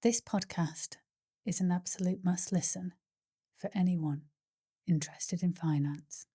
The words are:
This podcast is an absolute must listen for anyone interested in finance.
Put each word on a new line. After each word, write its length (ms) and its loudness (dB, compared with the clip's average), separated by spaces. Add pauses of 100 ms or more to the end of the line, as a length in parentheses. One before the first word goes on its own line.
This 200 2
podcast 720 -4 (500)
is 140 -2
an 140 2
absolute 500 -2
must 300 0
listen 400 0 (640)
for 180 -8
anyone 460 2 (680)
interested 560 0
in 80 4
finance. 840 0